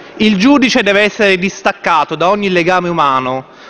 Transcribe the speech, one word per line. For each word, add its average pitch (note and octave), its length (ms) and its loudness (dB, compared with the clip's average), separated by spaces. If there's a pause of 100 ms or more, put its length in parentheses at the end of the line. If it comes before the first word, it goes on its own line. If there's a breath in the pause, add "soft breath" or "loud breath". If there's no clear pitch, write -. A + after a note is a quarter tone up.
(160 loud breath)
"Il G#3+ 240 2
giudice C4 420 2
deve G3+ 200 2
essere G3+ 360 0
distaccato F3 800 -2
da E3 140 0
ogni G3+ 200 -2
legame F3 400 0
umano, C3 560 -2 (240 loud breath)